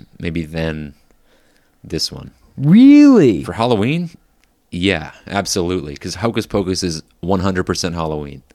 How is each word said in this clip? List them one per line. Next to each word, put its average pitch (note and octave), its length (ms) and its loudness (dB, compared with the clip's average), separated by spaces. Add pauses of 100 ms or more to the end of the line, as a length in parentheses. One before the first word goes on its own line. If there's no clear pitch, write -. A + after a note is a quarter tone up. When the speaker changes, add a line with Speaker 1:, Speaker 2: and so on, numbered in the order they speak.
(200)
Speaker 1:
maybe E2 260 -6
then D#2 480 -8 (880)
this - 280 -8
one. - 200 -16 (260)
Speaker 2:
Really? G#3 880 6
Speaker 1:
For F2 100 -10
Halloween? B2 560 -2 (600)
Yeah, F2 400 -4 (160)
absolutely, F2 680 -6
'cause F2 200 -12
Hocus A2 320 -6
Pocus F#2 360 -4
is E2 180 -6 (200)
one F#2 180 -2
hundred F#2 260 -2
percent E2+ 300 -6
Halloween. D2+ 460 -8 (140)